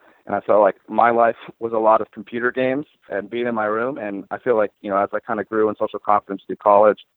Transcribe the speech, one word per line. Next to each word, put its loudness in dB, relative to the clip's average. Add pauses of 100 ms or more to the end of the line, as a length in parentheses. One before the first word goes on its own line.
(260)
And -6
I -2
felt 2
like 4 (120)
my 2
life 2 (220)
was -8
a -2
lot 4
of -10
computer -6
games -2 (240)
and -8
being -4
in -4
my -4
room. -4
And -10
I -10
feel 0
like, 0 (100)
you -8
know, 0
as 0
I -4
kinda -6
grew 0
in -8
social -6
confidence -2
through -10
college, 4 (180)